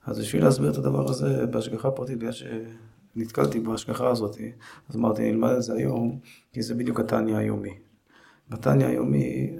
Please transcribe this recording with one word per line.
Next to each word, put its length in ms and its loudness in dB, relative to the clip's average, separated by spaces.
אז 140 -4
בשביל 260 2
להסביר 260 6
את 60 -2
הדבר 340 2
הזה 360 0
בהשגחה 440 -2
פרטית, 280 -6
בגלל 140 -4
שנתקלתי 1300 -6
בהשגחה 480 -2
הזאת, 280 0
אז 80 -8
אמרתי, 340 2
"נלמד 200 2
את 120 2
זה 120 -4
היום, 440 0
כי 100 -6
זה 120 -4
בדיוק 260 -2
התניא 360 2
היומי." 420 -2
בתניא 360 4
היומי, 720 0